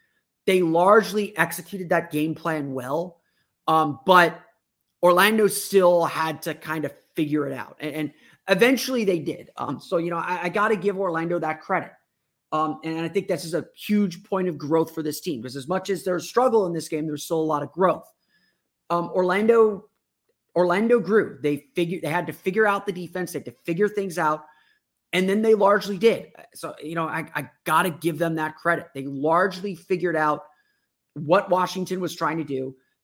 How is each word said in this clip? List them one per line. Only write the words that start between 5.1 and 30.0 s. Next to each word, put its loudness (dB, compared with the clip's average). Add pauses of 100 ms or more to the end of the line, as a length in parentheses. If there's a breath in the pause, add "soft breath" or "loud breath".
still 4
had -4
to -6
kind -8
of -8 (200)
figure -2
it -6
out. -12
And, -8
and -6 (340 soft breath)
eventually 2
they 2
did. -10
Um, -6
so, -2
you -2
know, -6
I, -6
I -2
gotta 0
give -2
Orlando -2
that -4
credit. -4 (600)
Um, -2
and -6
I -4
think -4
this -4
is -12
a -4 (100)
huge -2
point -2
of -4
growth 0
for -6
this -6
team, -8
because -10
as -12
much -4
as -4
there's -2
struggle 2
in -4
this -6
game, -4
there's -8
still -2
a 0
lot -2
of -10
growth. 0 (800)
Um, -2
Orlando, 2 (640)
Orlando 4
grew. 0
They -2
figured, -2
they -4
had -2
to -6
figure 0
out 0
the -4
defense. -8
They -6
had -14
to -14
figure 0
things -4
out. 0 (720 soft breath)
And 2
then 2
they 6
largely 4
did. 2 (220)
So, -12
you -10
know, -2
I, -6
I -8 (140)
gotta 2
give -4
them -2
that -6
credit. -2
They -10
largely 0
figured -2